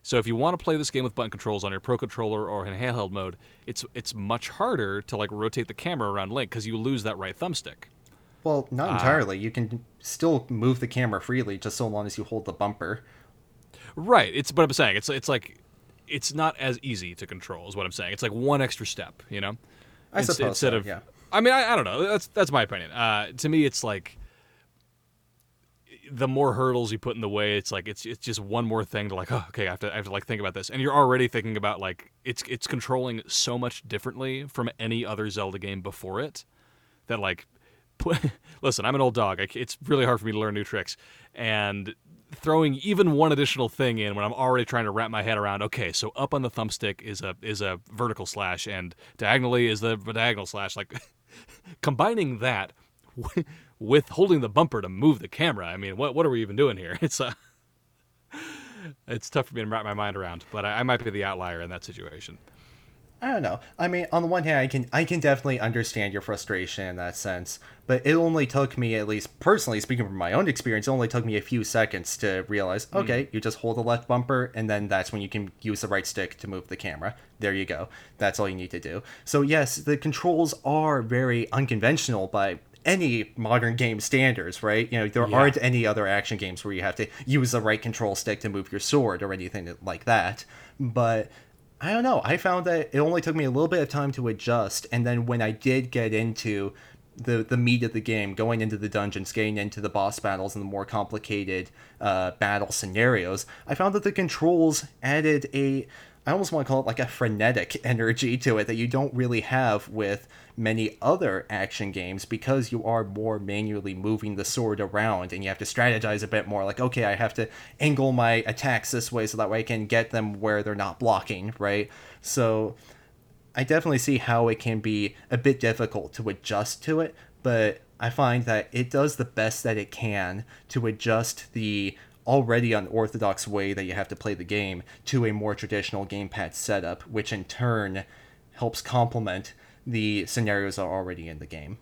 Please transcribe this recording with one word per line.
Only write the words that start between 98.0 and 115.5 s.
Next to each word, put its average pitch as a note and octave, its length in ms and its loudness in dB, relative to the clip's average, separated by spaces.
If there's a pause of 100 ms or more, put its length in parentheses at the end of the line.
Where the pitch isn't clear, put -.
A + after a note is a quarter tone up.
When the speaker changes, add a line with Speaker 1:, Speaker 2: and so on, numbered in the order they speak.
Speaker 2:
game, G#2 340 -2
going A2+ 280 0
into G#2+ 160 0
the G#2 100 -4
dungeons, G2+ 440 -2
getting G#2+ 260 0
into G2+ 240 -4
the G2+ 80 -2
boss G2+ 280 0
battles G2 360 -2
and G2+ 100 -6
the G2 60 -6
more G2 160 -4
complicated, G2+ 840 -4 (300)
uh, F#2 380 2
battle G2+ 340 2
scenarios, G2+ 720 2 (220)
I - 80 -2
found F#3+ 200 2
that G#3 100 0
the G3+ 80 2
controls D#3+ 760 4 (160)
added D3 500 2
a, C3+ 340 0 (400)
I C#3 60 2
almost F#3+ 200 0
wanna D3 140 0
call C3+ 140 4
it, - 60 -2
like, A2+ 120 -2
a B2+ 80 0
frenetic A2 760 2
energy A#2 540 2
to A#2+ 200 2
it G#2+ 100 2
that A#2 80 -2
you A#2 120 0
don't C3+ 260 0
really B2 280 2
have A#2+ 460 2
with G2+ 380 -2 (320)
many A2 440 0
other C3 480 2
action G2 420 -4
games F#2+ 320 -6
because B2+ 480 0
you A2+ 100 -2
are A2+ 220 0
more G#2+ 340 -2
manually G2+ 560 -4
moving G#2 420 -2
the G2 80 -4
sword A2 360 0
around G2+ 500 0
and F#2+ 140 -6
you F#2+ 60 -2